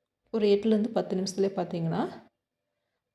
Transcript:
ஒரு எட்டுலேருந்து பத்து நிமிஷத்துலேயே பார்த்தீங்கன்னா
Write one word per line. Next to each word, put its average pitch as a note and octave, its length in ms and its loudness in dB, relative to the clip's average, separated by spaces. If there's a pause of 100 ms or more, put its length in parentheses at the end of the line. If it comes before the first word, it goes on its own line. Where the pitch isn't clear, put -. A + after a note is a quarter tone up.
(340)
ஒரு A3 140 2
எட்டுலேருந்து G#3+ 400 4
பத்து - 280 -2
நிமிஷத்துலேயே G3 400 -2
பார்த்தீங்கன்னா E3+ 480 -2 (1120)